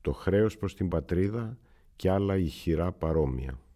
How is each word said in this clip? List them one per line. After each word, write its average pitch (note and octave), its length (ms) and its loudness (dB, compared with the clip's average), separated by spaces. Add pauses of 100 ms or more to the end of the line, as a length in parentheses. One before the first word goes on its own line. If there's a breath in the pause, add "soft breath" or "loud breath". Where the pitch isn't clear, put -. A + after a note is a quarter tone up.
το - 120 -2
χρέος G#2 440 2
προς F#2+ 180 -4
την G2 140 -2
πατρίδα G2+ 680 -2 (380 soft breath)
και F#2+ 140 0
άλλα G2 260 2
ηχηρά E2+ 560 0
παρόμοια. C2 680 -2 (160)